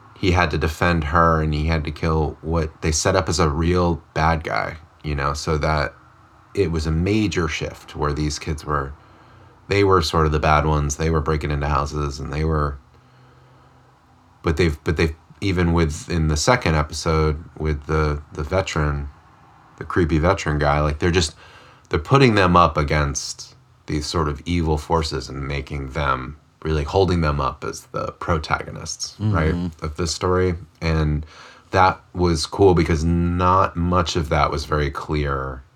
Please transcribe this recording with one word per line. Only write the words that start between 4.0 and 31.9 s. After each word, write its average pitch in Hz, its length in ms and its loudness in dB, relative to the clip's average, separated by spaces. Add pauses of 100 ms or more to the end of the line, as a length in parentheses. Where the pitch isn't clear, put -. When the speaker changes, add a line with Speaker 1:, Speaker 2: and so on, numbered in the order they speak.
Speaker 1:
bad 78 300 0
guy, 50 340 -4 (260)
you 76 120 -4
know, 71 180 -2
so 80 240 -2
that 76 360 0 (600)
it 90 180 0
was 78 160 -2
a 80 40 0
major 90 560 0
shift - 480 -8
where 73 180 -2
these 73 260 -2
kids 76 260 -6
were, 71 280 -4 (760)
they 101 160 2
were 95 180 4
sort 80 240 2
of 78 60 2
the 76 80 0
bad 76 260 4
ones. 76 300 0
They 80 140 -2
were 80 120 2
breaking 76 300 -2
into 71 160 -2
houses, 73 520 -2
and 67 120 -8
they 76 140 -2
were, 73 320 -2 (1700)
but 80 140 0
they've, 82 260 2
but 80 140 0
they've, 80 180 0 (260)
even 87 320 2
within 82 560 0
the 76 80 2
second 120 380 2
episode 78 680 0 (160)
with 78 260 -4
the, 76 360 -2 (120)
the 76 100 -8
veteran, 73 680 -2 (680)
the - 80 -12
creepy 82 320 0
veteran 76 420 0
guy, 73 200 2
like, 76 200 0
they're 90 120 2
just, 85 240 0 (540)
they're 80 100 0
putting 131 360 4
them 92 200 6
up 85 220 6
against 73 800 -4 (300)
these 76 200 -4
sort 80 220 -2
of 73 180 -6
evil 82 320 0
forces 78 520 -2
and 67 180 -8
making 69 440 -8
them, 69 460 -4 (260)
really 78 200 0
holding 90 380 2
them 76 180 0
up 67 240 -4
as - 180 -8 (100)
the - 220 -6
protagonists, - 1080 -6
right, 87 340 2
Speaker 2:
Mm-hmm. 87 320 -4
Speaker 1:
of 76 100 -8
this 82 180 -4
story. 92 420 0 (260)
And 78 440 0 (460)
that 92 300 4 (120)